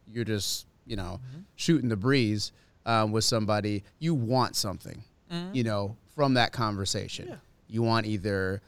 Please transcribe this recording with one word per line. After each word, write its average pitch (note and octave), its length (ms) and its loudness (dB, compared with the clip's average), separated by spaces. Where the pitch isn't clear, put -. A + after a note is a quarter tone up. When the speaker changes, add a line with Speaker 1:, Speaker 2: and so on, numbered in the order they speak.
Speaker 1:
you're A2+ 140 -4
just, G#2+ 400 -4
you - 100 -8
know, F#2 240 -6
Speaker 2:
Mm-hmm. C#3+ 100 -14
Speaker 1:
shooting C3+ 340 2
the A2 80 2
breeze, G#2+ 540 2
um, A2 260 4
with A2 120 2
somebody, G#2 600 0
you E3 160 0
want A#2+ 400 2
something, F2+ 480 -6
Speaker 2:
Mm-hmm. F3 240 -8
Speaker 1:
you B2+ 80 2
know, G#2 320 -2
from C#3 200 2
that A#2 160 4
conversation. G2+ 760 -4
Speaker 2:
Yeah. - 60 -12
Speaker 1:
You A2+ 160 0
want A2+ 240 2
either G2 600 -2